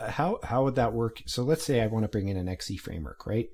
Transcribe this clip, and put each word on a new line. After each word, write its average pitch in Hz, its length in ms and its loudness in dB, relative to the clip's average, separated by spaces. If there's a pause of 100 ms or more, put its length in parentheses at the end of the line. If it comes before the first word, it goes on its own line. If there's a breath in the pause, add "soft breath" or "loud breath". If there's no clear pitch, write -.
how, 160 360 0
how 127 220 2
would 131 100 2
that 120 180 4
work? 113 320 -2
So - 200 -2
let's 156 200 2
say 127 160 4
I 110 60 4
wanna 110 220 2
bring 98 200 0
in 98 80 0
an 90 100 -2
X 92 240 -4
E 101 60 -4
framework, - 480 -8
right? 110 300 0